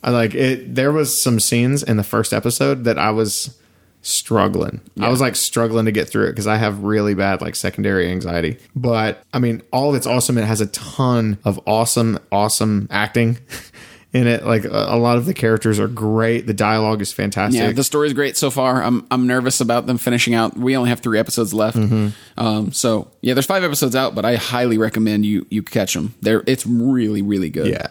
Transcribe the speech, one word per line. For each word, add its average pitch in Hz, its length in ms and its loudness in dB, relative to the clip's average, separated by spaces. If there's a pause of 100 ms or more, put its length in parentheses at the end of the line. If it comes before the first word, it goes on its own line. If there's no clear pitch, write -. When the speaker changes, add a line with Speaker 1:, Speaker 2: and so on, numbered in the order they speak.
Speaker 1:
I 123 80 0
like 113 240 2
it. 131 400 -2
There 135 160 2
was 151 300 0
some 120 180 2
scenes 123 440 0
in 110 140 0
the 104 60 0
first 110 280 -2
episode 123 540 0
that 113 140 2
I 104 100 0
was 107 480 -2 (440)
struggling. 98 760 -2 (200)
I 104 60 -2
Speaker 2:
Yeah. 113 40 2
Speaker 1:
was, 127 100 2
like, 127 160 0
struggling 113 500 0
to 110 60 2
get 104 160 0
through 104 200 0
it - 80 -4
'cause 104 120 -4
I 107 100 2
have 104 260 -2
really 104 300 2
bad, 98 280 0
like, 82 140 -6
secondary 98 540 0
anxiety. 87 480 -2 (180)
But, 113 460 -2 (120)
I 127 60 -2
mean, 117 220 0 (120)
all 135 160 2
of 143 60 2
it's 120 120 -2
awesome. 123 300 2
It 110 80 0
has 107 160 0
a 104 60 0
ton 117 760 0
of 98 220 0
awesome, 113 540 2 (120)
awesome 104 580 0
acting 113 480 0 (380)
<laughs> - 380 -20
in 127 140 4
it. 117 180 0
Like, 110 180 2
a, 104 260 -2
a 117 80 2
lot 120 200 4
of 120 80 0
the 185 80 0
characters 110 460 2
are 107 100 0
great. 110 580 0
The 107 60 0
dialogue 107 480 2
is 95 100 -6
fantastic. 101 480 0
Speaker 2:
Yeah, 120 140 2
the 131 100 0
story's 147 300 0
great 135 240 0
so 143 120 0
far. 127 320 2
I'm, 120 300 0
I'm 127 160 2
nervous 127 320 0
about 117 280 0
them 123 100 0
finishing 120 360 0
out. 113 240 0
We 127 200 0
only 123 120 0
have 120 120 -2
three 110 180 0
episodes 113 340 -2
left. 110 240 0
Speaker 1:
Mm-hmm. 107 300 2 (300)
Speaker 2:
Um, 107 340 -2
so, - 380 -2 (120)
yeah, 123 120 0
there's 131 140 2
five 190 160 0
episodes 139 320 0
out, 131 200 0
but 107 80 -4
I 117 120 2
highly 120 420 0
recommend 110 480 0
you, 104 240 0
you 104 140 -2
catch 98 340 -2
'em. 90 240 -6
They're, 110 260 2
it's 127 180 0
really, 117 560 0
really 98 280 0
good. 76 180 -2
Speaker 1:
Yeah. - 240 -4